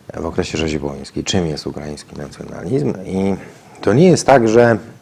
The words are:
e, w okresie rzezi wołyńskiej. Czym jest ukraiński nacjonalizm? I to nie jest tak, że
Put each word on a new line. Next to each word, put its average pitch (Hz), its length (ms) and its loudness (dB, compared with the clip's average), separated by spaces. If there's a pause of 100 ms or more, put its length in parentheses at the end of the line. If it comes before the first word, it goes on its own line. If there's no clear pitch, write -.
e, - 120 -12
w 82 60 -6
okresie 87 320 -4
rzezi 78 200 -2
wołyńskiej. 71 460 -8
Czym 90 220 -2
jest 76 200 -6
ukraiński 73 500 -12
nacjonalizm? 85 760 -6 (120)
I 95 280 -2 (460)
to 101 120 0
nie 160 160 6
jest 160 180 4
tak, 131 220 6
że 117 300 6 (240)